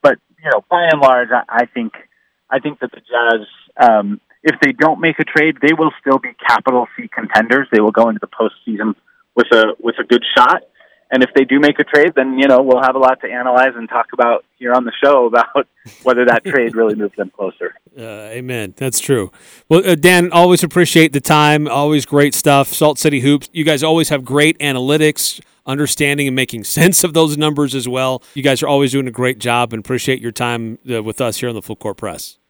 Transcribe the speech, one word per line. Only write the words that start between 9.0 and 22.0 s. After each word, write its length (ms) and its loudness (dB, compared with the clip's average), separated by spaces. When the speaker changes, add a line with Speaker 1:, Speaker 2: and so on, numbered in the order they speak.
Speaker 1:
with 160 2
a, 280 4
with 200 -4
a 40 -4
good 200 2
shot. 280 4
And 100 4
if 120 0
they 80 4
do 160 2
make 180 2
a 60 0
trade, 320 2
then, 240 -2
you 80 2
know, 140 6
we'll 200 2
have 140 0
a 20 -2
lot 220 2
to 80 -12
analyze 480 0
and 140 -12
talk 240 -4
about 320 0
here 140 -4
on 140 2
the 80 -8
show 220 4
about 420 0
<laughs> 180 -20
whether 220 2
that 200 0
trade 280 -2
really 220 0
moves 220 -8
them 120 -8
closer. 460 -10
Speaker 2:
Uh, 360 -16
amen. 460 -10
That's 240 -6
true. 280 -2
Well, 180 4
uh, 100 4
Dan, 360 4
always 320 4
appreciate 480 2
the 80 -2
time. 480 2
Always 380 -2